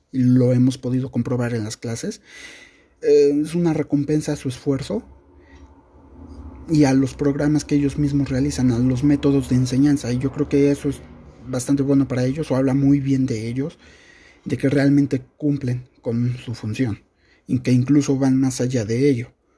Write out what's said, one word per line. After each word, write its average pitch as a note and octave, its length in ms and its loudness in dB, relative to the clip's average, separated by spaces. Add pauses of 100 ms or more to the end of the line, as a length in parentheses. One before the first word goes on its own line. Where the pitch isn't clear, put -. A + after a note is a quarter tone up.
(120)
y C3+ 120 -4
lo B2 280 4
hemos B2+ 260 4
podido B2+ 340 -4
comprobar A#2+ 420 -2
en A2+ 100 -4
las A2 140 -10
clases. B2 440 -10 (800)
Eh, D3 400 4
es D#3 140 -4
una E3+ 180 2
recompensa D3+ 600 -2
a - 20 -6
su C#3 140 -6
esfuerzo C3+ 560 -4 (1600)
y D3+ 160 4
a C3+ 80 4
los C3+ 200 2
programas D3 520 0
que D#3 100 0
ellos C#3+ 220 0
mismos C#3+ 320 0
realizan, C3 420 0
a A#2 80 0
los B2+ 240 0
métodos C#3+ 460 2
de C3 60 2
enseñanza, B2+ 560 2
y B2 80 -2
yo C3+ 120 -2
creo C#3+ 180 -4
que C#3+ 220 4
eso C#3+ 180 -4
es C3 120 -6 (460)
bastante C3 360 -2
bueno C#3 240 2
para B2+ 180 -2
ellos, C#3+ 260 -4
o C3 40 0
habla C3 180 2
muy C#3 260 4
bien C3+ 260 0
de A2+ 220 -4
ellos, C3 300 -6 (680)
de C#3+ 120 -4
que C3+ 120 -2
realmente C#3+ 520 2 (160)
cumplen B2+ 520 -4 (120)
con B2 360 -2
su - 180 -10
función, A2 480 -4 (440)
y B2+ 120 -2
que B2 120 -2
incluso C3+ 460 2
van C3 220 2
más C3 220 -2
allá B2 240 -2
de A#2+ 240 2
ello. B2 240 -2 (240)